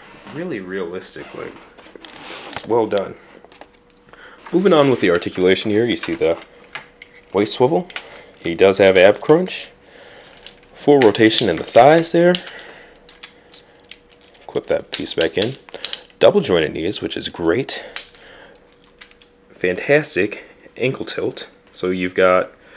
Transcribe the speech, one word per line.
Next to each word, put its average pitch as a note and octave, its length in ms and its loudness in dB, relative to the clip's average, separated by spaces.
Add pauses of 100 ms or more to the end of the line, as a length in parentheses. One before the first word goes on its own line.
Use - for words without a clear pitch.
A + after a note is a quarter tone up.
(320)
really D3 280 -10
realistic. F2+ 760 -10
Like, E2+ 180 -14 (960)
it's - 180 -10
well A2 200 0
done. G2 300 -4 (1300)
Moving F#3+ 220 2
on D3 160 4
with B2 120 2
the F#2 100 2
articulation F#2 600 0
here, G#2+ 140 0
you A#2 120 -2
see - 180 -6
the D#2+ 240 -2 (960)
waist G2+ 180 0
swivel. E3+ 360 0 (540)
He F2 120 -6
does F#2+ 240 4
have F#2+ 180 6
ab F#2+ 240 6
crunch. F3+ 480 0 (1040)
Full C#3+ 280 2
rotation A2 500 4
in E2 60 -2
the C#2+ 80 -6
thighs D#3 480 4
there. F3 200 4 (2250)
Clip - 220 -8
that - 220 -4
piece - 220 -6
back - 240 -2
in. A2 200 0 (640)
Double F#3+ 220 4
jointed F2+ 320 0
knees, E2+ 300 -6
which G2 140 -6
is - 120 -8
great. F2 560 -4 (1700)
Fantastic G#2 920 -2 (320)
ankle B2+ 280 -6
tilt. - 440 -8 (240)
So - 180 -6
you've F2+ 240 -4
got F#2 380 2 (240)